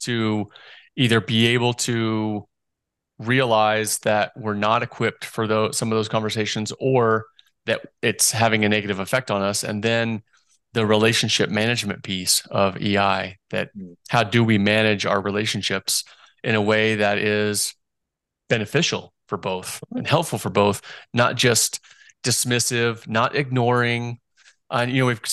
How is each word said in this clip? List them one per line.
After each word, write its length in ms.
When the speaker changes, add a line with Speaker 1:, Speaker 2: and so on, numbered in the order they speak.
Speaker 1:
to 480
either 260
be 280
able 260
to 720
realize 800
that 360
we're 180
not 280
equipped 420
for 240
tho-, 240
some 180
of 80
those 100
conversations, 680
or 480
that 160
it's 320
having 320
a 40
negative 320
effect 300
on 120
us. 200
And 200
then 400
the 140
relationship 640
management 520
piece 480
of 300
E 160
I, 400
that 260
Speaker 2:
Mm. 200
Speaker 1:
how 140
do 200
we 140
manage 480
our 160
relationships 840
in 120
a 80
way 320
that 240
is 560
beneficial 640
for 80
both 480
and 120
helpful 320
for 100
both, 320
not 240
just 440
dismissive, 840
not 300
ignoring. 840
Uh, 180
you 120
know, 60
we've, 140